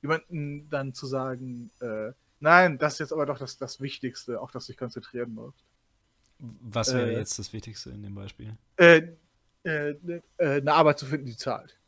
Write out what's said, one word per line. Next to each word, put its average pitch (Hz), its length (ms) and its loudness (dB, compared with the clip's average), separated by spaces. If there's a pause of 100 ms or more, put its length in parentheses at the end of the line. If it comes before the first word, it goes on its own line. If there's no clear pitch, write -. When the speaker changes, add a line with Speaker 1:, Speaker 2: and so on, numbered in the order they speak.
Speaker 1:
jemanden 147 680 -6
dann 135 240 -4
zu - 120 -12
sagen, 127 640 -8 (100)
äh, 110 300 -8 (280)
„Nein, 165 380 6
das 151 160 0
ist - 60 -10
jetzt 156 140 -6
aber 156 120 0
doch 135 140 -6
das, - 180 -12
das - 240 -12
Wichtigste, 127 580 -8
auf 127 120 -12
das 127 140 -12
du - 60 -16
dich 123 60 -16
konzentrieren 120 560 -10
musst.“ 113 300 -18 (760)
Speaker 2:
Was 120 540 -6
wäre 123 180 0
Speaker 1:
Äh, 117 60 -2
Speaker 2:
jetzt - 220 -6
das - 120 -12
Wichtigste - 380 -14
in 104 140 -14
dem 101 120 -12
Beispiel? 104 400 -14 (220)
Speaker 1:
Äh, 170 240 10 (640)
äh, 147 260 -2
äh, 170 320 -10 (160)
eine 143 360 2
Arbeit 151 260 6
zu 143 60 -10
finden, 139 200 -6
die 117 100 -10
zahlt. - 420 -8 (100)